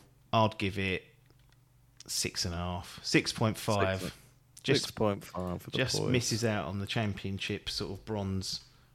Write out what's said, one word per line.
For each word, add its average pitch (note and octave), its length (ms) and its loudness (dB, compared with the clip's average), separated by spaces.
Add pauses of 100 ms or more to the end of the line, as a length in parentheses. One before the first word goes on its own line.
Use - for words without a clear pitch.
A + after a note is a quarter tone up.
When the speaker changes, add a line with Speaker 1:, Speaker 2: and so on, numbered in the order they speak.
(320)
Speaker 1:
I'd A2 260 4
give G2 200 0
it F#2+ 260 0 (1000)
six - 380 -2
and F2 100 -2
a E2+ 40 -2
half, F2+ 440 -4
six - 300 4
point A2 240 2
five. G2 440 2
Speaker 2:
Six. F#2 120 -4 (500)
Speaker 1:
Just, C3+ 200 4
Speaker 2:
Six - 80 -4
point G#2 340 2
five F2+ 380 -4
for - 80 -14
the - 80 -4
Speaker 1:
just B2 180 2
Speaker 2:
boys. G2+ 140 0
Speaker 1:
misses A#2+ 340 2
out G#2 220 0
on G2 140 -4
the G2 60 -4
championship G2 840 -2
sort F2+ 220 -4
of G2 120 -10
bronze G2 580 -2 (320)